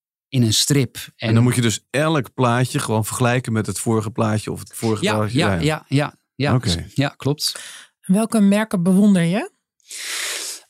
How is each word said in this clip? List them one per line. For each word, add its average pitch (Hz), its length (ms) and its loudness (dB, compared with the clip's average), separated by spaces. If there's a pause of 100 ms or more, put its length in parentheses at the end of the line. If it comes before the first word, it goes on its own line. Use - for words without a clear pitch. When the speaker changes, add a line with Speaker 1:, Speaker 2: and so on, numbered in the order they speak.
(280)
Speaker 1:
in 127 140 0
een 110 100 2
strip. 139 440 0 (200)
Speaker 2:
En 117 120 -4
Speaker 1:
En 110 60 2
Speaker 2:
dan 117 80 6
moet 123 120 4
je 127 60 2
dus 117 300 0
elk 151 440 -2
plaatje 123 440 0
gewoon 110 260 -2
vergelijken 123 480 -2
met 110 140 0
het 101 120 -6
vorige 110 320 -2
plaatje 110 420 -2
of 92 60 -10
het - 160 -16
vorige 113 300 -2
Speaker 1:
Ja, 208 120 0
Speaker 2:
plaatje? 107 220 -2
Speaker 1:
ja, 175 140 2
Speaker 2:
Ja, 180 80 -2
ja. - 20 -2
Speaker 1:
ja, 156 260 -2
ja, 143 260 -2 (200)
ja. 139 200 0
Speaker 2:
Oké. 87 400 -2
Speaker 1:
Ja, 139 140 0
klopt. - 440 -4 (480)
Speaker 3:
Welke 214 400 0
merken 202 420 2
bewonder 190 400 4
je? 202 280 -2 (1200)